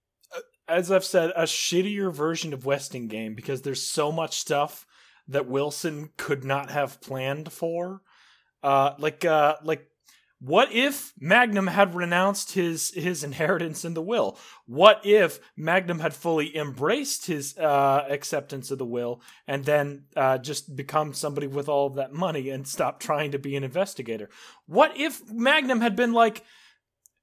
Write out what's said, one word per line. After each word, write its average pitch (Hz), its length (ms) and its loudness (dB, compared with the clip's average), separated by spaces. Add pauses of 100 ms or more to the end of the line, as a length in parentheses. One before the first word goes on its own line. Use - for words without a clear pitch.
(360)
uh, - 40 -10 (280)
as 175 240 0
I've 185 140 4
said, 170 300 2
a 165 80 0
shittier 190 720 0
version 160 400 -4
of 127 120 -10
Westing 139 420 -4
Game 107 280 -8
because 131 260 -6
there's 135 240 -6
so 151 260 -2
much 160 280 -4
stuff 147 460 -2 (420)
that 135 200 -2
Wilson 147 680 -4
could 139 260 -4
not 135 280 -2
have 143 300 -2
planned 139 500 -6
for. 175 500 -6 (640)
Uh, 139 360 4
like, 151 260 -2
uh, 156 380 6
like, 156 240 -4 (520)
what 165 320 4
if 269 480 0
Magnum 202 480 4
had 180 260 4
renounced 180 600 0
his, 170 420 0
his 170 280 -2
inheritance 160 600 -2
in 170 80 -6
the 160 80 -4
will? 180 380 -2 (260)
What 196 400 6
if 202 340 4 (160)
Magnum 170 440 0
had 156 160 -4
fully 156 420 -2
embraced 151 720 -2
his, 143 320 -6
uh, 139 500 4
acceptance 139 600 -6
of 131 80 -2
the 131 60 -6
will 120 360 -4 (260)
and 139 180 -4
then, 143 400 0 (100)
uh, 131 240 4
just 139 360 -10
become 143 380 -2
somebody 143 320 -4
with 143 240 -4
all 143 180 4
of 135 80 -8
that 135 160 -4
money 151 380 -4
and 135 180 -8
stopped - 360 -4
trying 147 280 -2
to 139 80 -4
be 139 160 -6
an 139 80 -4
investigator? 120 640 -6 (360)
What 247 320 2
if 294 340 -4
Magnum 254 500 2
had 233 140 2
been 240 160 2
like, 233 320 4 (800)